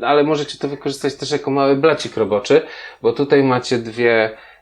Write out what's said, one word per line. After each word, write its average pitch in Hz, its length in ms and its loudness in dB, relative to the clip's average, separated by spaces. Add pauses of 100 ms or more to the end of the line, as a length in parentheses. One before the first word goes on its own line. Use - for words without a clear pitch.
ale 143 220 2
możecie 147 340 -2
to 147 100 -6
wykorzystać 139 480 -6
też 139 160 -10
jako 139 200 -4
mały 139 240 2
blacik 147 420 0
roboczy, 104 440 2 (400)
bo 117 120 2
tutaj 143 300 2
macie 123 340 0
dwie, 113 600 0 (240)